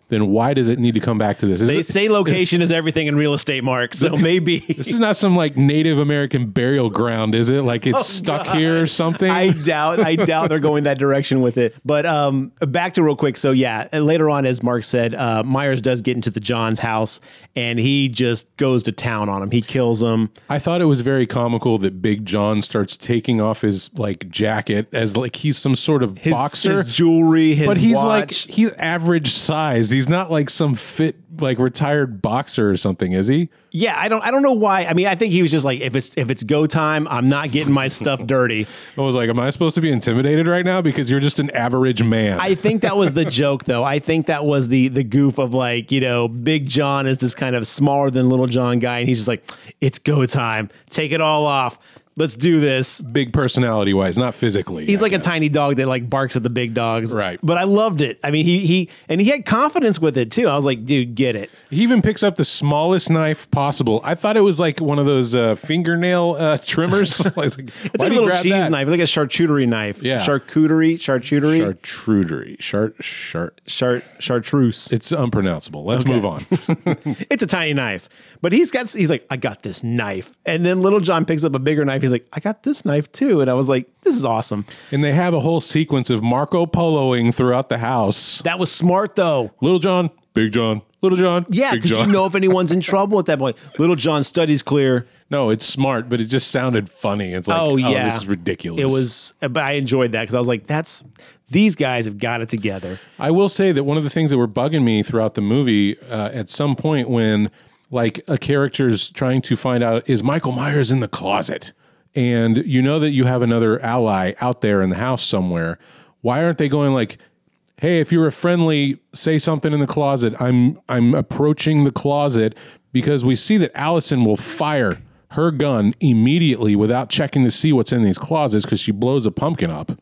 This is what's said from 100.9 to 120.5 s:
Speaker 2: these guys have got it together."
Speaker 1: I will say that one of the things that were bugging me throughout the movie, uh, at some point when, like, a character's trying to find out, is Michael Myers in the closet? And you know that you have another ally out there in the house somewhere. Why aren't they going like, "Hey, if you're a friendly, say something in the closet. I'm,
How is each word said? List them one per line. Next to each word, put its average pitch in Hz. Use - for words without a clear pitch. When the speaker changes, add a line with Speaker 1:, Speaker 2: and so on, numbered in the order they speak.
Speaker 2:
these 190
guys 127
have 104
got 117
it 113
together." 95
Speaker 1:
I 147
will 190
say 190
that 139
one 143
of 156
the 139
things 160
that 139
were 120
bugging 139
me 110
throughout 110
the 110
movie, 107
uh, 107
at 113
some 143
point 143
when, 107
like, 117
a 147
character's 139
trying 131
to -
find 123
out, 117
is 117
Michael 143
Myers 135
in 131
the 110
closet? -
And 117
you 127
know 139
that 151
you 131
have 123
another 117
ally 107
out 123
there 104
in 95
the 90
house 123
somewhere. 87
Why 127
aren't 170
they 151
going 143
like, 117
"Hey, 170
if 151
you're 165
a 139
friendly, 160
say 160
something 151
in 151
the 143
closet. 139
I'm, 127